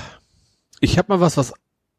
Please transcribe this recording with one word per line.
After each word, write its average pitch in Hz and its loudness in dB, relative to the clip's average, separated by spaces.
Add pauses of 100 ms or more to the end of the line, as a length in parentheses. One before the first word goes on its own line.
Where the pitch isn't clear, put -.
(800)
Ich - 0
hab 170 0
mal 190 0
was, 170 2
was 139 -2 (460)